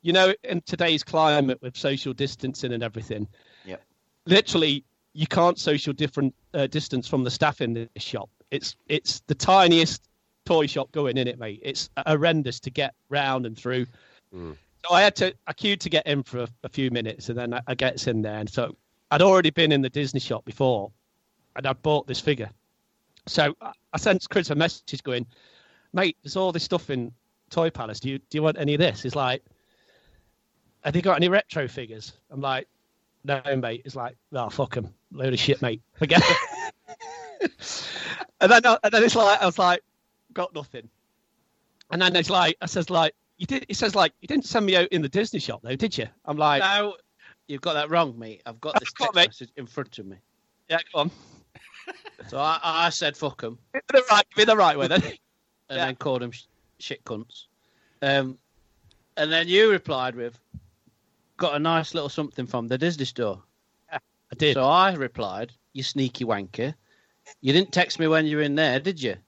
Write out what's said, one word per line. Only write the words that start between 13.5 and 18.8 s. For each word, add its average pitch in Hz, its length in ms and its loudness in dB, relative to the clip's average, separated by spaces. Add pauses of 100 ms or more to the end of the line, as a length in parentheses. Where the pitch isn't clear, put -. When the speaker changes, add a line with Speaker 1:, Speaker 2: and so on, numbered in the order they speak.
Speaker 1:
through. 123 300 -4 (480)
Speaker 3:
Mm. 85 240 -12 (300)
Speaker 1:
So 175 80 4
I 185 80 8
had 202 140 4
to, 185 140 0 (140)
I 160 80 -8
queued 202 280 -2
to 170 100 -8
get 156 160 0
in 143 160 0
for 123 160 -8
a, 117 80 -6 (160)
a 123 60 -12
few 131 200 -2
minutes, 113 400 -6
and 120 80 -6
then 120 160 -6
I, 123 140 -4
I 131 80 -4
gets 127 320 -2
in 110 160 -2
there. 107 160 -6
And 107 100 -8
so - 260 -4 (360)